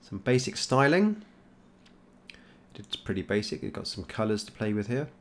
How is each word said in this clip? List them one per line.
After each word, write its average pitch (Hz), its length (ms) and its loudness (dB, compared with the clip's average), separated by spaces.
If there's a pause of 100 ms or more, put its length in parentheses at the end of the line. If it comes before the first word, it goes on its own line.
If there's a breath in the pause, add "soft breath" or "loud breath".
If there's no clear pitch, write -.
Some - 160 -10
basic 127 380 2
styling. 170 640 4 (1500 loud breath)
It's - 200 -12
pretty 95 260 -4
basic. 104 400 -2
You've 101 100 -6
got - 160 -8
some 95 160 -8
colours 107 400 -2
to - 80 -18
play 107 200 -4
with 104 140 -2
here. 131 220 -4 (120)